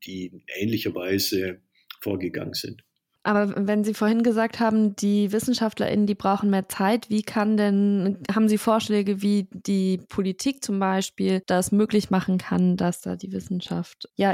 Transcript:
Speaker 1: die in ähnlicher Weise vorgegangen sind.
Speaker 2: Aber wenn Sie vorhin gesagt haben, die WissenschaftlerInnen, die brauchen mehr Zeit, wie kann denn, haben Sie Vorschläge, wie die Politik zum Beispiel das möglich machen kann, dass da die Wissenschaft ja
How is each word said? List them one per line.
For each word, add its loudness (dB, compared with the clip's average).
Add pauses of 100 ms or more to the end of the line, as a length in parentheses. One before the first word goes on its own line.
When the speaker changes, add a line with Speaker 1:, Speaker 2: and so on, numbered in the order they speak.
Speaker 1:
die -10
in -18 (160)
ähnlicher -2
Weise -2 (400)
vorgegangen -6
sind. -10 (400)
Speaker 2:
Aber 0
wenn 2
Sie 0
vorhin 2
gesagt 0
haben, 2
die 2
WissenschaftlerInnen, 0
die 0
brauchen 0
mehr 2
Zeit, 0
wie 0
kann 0
denn, 2 (140)
haben 4
Sie 4
Vorschläge, 0
wie 2
die 0 (100)
Politik -4
zum -2
Beispiel 0
das 0
möglich 2
machen 0
kann, 2
dass -2
da -8
die -12
Wissenschaft -8
ja 2